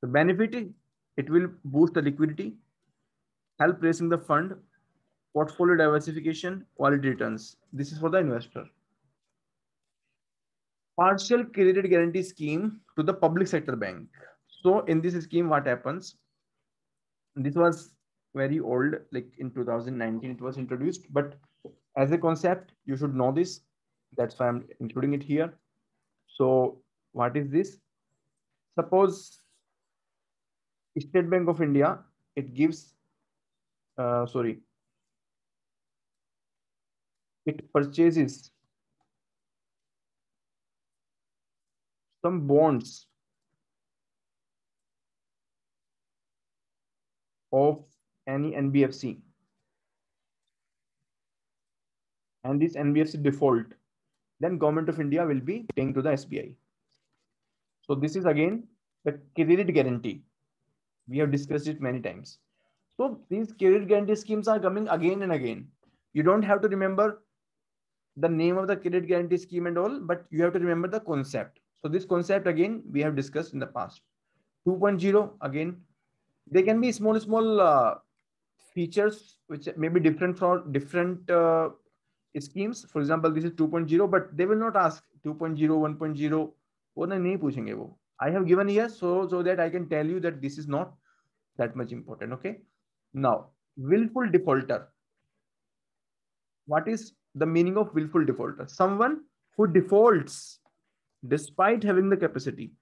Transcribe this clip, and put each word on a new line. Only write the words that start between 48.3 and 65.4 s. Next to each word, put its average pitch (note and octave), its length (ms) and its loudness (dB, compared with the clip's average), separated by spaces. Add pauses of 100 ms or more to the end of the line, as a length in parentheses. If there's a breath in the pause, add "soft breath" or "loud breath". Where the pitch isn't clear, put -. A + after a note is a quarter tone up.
N C#3 140 0
B C#3 140 4
F C3+ 100 0
C. - 260 -10 (3250)
And C#3 160 0
this E3 140 0
N D3 180 0
B D3+ 80 4
F D#3 80 0
C D#3 80 -10
default, C3+ 480 2 (760)
then E3+ 180 -2
Government D#3 320 0
of D#3 100 -4
India D3+ 260 0
will C#3+ 140 0
be G3 260 -8 (100)
paying C#3 180 -2
to C3+ 80 -2
the D3+ 100 0
S C3+ 120 -2
B - 160 -10
I. - 160 -14 (1300)
So C#3+ 140 -2
this D3+ 200 -2
is F#3 100 -2
again F3 380 2 (420)
the C#3+ 140 -4 (160)
credit F3 380 2
guarantee. B2 500 0 (840)
We B2+ 80 -6
have D3 140 0
discussed D3 360 -4
it D3+ 140 -8
many B2+ 180 -4
times. G#2+ 400 -12 (560)
So B3+ 240 -4 (100)
these G#3+ 220 -4
credit G3 380 4
guarantee G#3 260 4
schemes G#3+ 320 -4
are A3 120 4
coming F#3+ 280 -2
again F3 360 0
and F#3 100 0
again. B2+ 340 -4 (460)